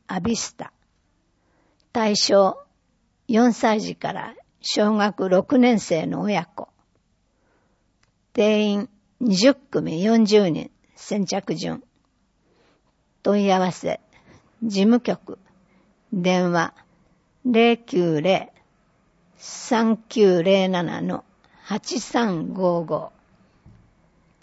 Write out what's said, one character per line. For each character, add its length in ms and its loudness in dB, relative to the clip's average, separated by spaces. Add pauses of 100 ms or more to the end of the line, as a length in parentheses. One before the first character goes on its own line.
ー、 80 -6
ア 40 -6
ビ 160 -2
ス 180 -8
タ。 180 -14 (1200)
対 240 0
象、 480 2 (640)
四 260 4
歳 280 0
児 140 -8
か 180 -8
ら 220 -14 (260)
小 320 0
学 360 -2
六 280 2
年 220 4
生 260 -2
の 160 -4
親 240 -2
子。 240 -16 (1600)
定 280 2
員、 280 -2 (300)
二 160 0
十 200 4
組 480 -6
四 220 4
十 240 4
人、 200 -4 (260)
先 300 -6
着 300 -6
順。 280 -8 (1400)
問 200 0
い 80 2
合 80 4
わ 120 0
せ、 280 -8 (600)
事 200 -2
務 180 4
局、 400 -8 (760)
電 380 0
話、 240 -2 (720)
零 320 4
九 440 -2
零 320 0 (840)
三 600 -2
九 440 2
零 280 2
七 320 -4
の 240 -8 (380)
八 360 -8
三 540 -4
五 300 -2
五。 280 -6 (1300)